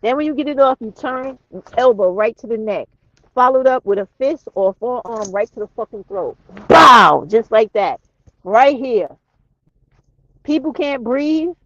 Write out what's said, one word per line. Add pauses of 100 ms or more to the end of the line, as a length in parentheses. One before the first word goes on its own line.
Then
when
you
get
it
off,
you
turn, (140)
you (140)
elbow
right
to
the
neck, (460)
followed
up
with
a (100)
fist
or
forearm
right
to
the
fucking
throat. (320)
Bow!
Just
like
that. (440)
Right
here. (1300)
People
can't
breathe. (160)